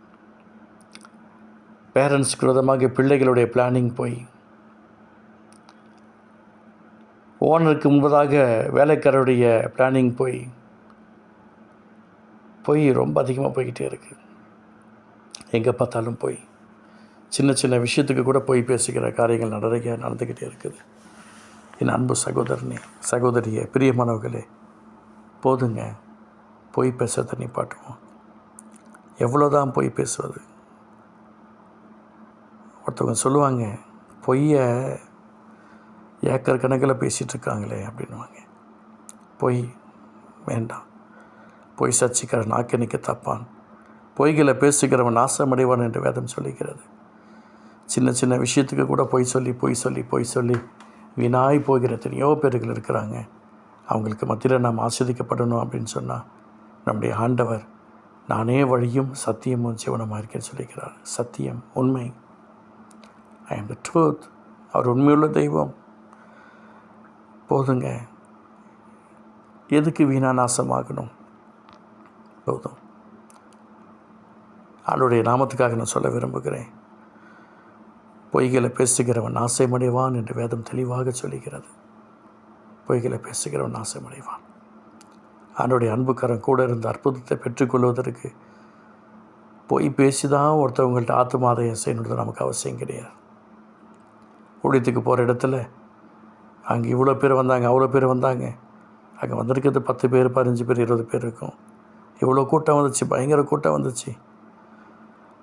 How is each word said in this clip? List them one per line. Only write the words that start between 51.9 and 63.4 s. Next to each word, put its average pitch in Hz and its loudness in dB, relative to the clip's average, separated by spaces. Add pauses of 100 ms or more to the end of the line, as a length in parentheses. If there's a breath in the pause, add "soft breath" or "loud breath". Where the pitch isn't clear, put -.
எத்தனையோ 127 0
பேர்கள் 120 0
இருக்கிறாங்க. 113 -6 (600)
அவங்களுக்கு 110 -4
மத்தியில 123 0
நாம் 117 0
ஆசீர்வதிக்கப்படணும் 120 -2
அப்படின்னு 120 -6
சொன்னா, 123 -8 (640)
நம்முடைய 110 -2
ஆண்டவர், 117 0 (640)
"நானே 120 2
வழியும் 127 0 (120)
சத்தியமும் 120 -4
ஜீவனுமா 110 -6
இருக்கேன்னு" 117 -10 (140)
சொல்லிக்கிறார். - -12
சத்தியம், 123 -8 (100)
உண்மை. 127 -2 (1400)